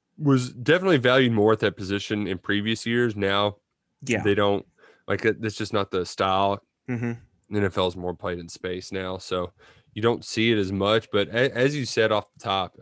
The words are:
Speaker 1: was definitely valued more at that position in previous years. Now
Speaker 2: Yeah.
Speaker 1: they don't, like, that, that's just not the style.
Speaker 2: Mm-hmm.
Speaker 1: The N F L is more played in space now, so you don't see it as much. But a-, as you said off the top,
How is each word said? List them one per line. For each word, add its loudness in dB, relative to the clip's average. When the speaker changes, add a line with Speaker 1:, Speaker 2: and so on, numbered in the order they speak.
Speaker 1:
was 2
definitely 2
valued 4
more 4
at 0
that 0
position -4
in -4
previous -4
years. 0
Now 0
Speaker 2:
Yeah. 0
Speaker 1:
they 2
don't, 0
like, -2
that, 0
that's -4
just -8
not -2
the -2
style. 0
Speaker 2:
Mm-hmm. -4
Speaker 1:
The -4
N 2
F -4
L 2
is -4
more -8
played -8
in -14
space -10
now, -6
so -6
you -8
don't 2
see 0
it 2
as -2
much. 2
But 0
a-, 0
as 2
you -4
said 2
off -2
the -20
top, -4